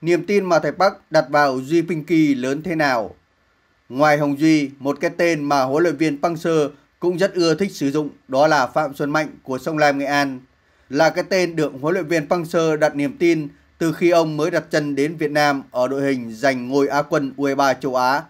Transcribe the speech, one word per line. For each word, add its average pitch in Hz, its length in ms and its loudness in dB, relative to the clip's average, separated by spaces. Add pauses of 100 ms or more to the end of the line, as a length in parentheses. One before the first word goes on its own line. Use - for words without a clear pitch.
niềm 170 260 0
tin 202 180 2
mà 175 140 2
thầy 151 140 0
Park 190 220 2 (160)
đặt 156 200 4
vào 143 300 2
Duy 156 220 0
Pinky 160 520 2
lớn 131 280 -2
thế 170 120 -6
nào. 127 400 0 (760)
Ngoài 147 300 4
Hồng 143 200 -2
Duy, 151 400 2
một 139 220 -4
cái 170 160 -2
tên 170 280 0
mà 143 180 2
huấn 135 200 0
luyện 165 140 0
viên 147 260 -2
Park 175 100 0
Hang-seo 160 360 0 (300)
cũng 175 200 -2
rất 185 160 0
ưa 170 200 2
thích 196 180 -2
sử 139 180 -2
dụng 147 180 -2 (200)
đó 131 180 4
là 147 200 4
Phạm 151 280 -4
Xuân 143 160 -4
Mạnh 151 180 -2 (140)
của 131 160 -6
Sông 156 200 -6
Lam 147 200 2
Nghệ 139 80 -4
An. 139 340 0 (480)
Là 156 220 2
cái 170 180 -4
tên 180 280 0
được 156 240 -2
huấn 151 140 -2
luyện 185 120 -4
viên 156 220 -2
Park 180 120 0
Hang-seo 160 360 0
đặt 151 200 0
niềm 143 220 -4
tin 165 300 0 (300)
từ 165 140 0
khi 170 180 0
ông 165 260 2
mới 151 140 -2
đặt 165 200 -2
chân 147 240 -2
đến 147 220 -2
Việt 156 140 -4
Nam 147 400 0
ở 127 180 0
đội 139 140 -2
hình 127 300 -4
giành 123 360 -2
ngôi 139 200 0
Á 143 140 0
quân 147 340 -2
U 143 80 -4
hai 139 100 0
ba 135 200 2
châu 131 200 -4
Á 127 360 2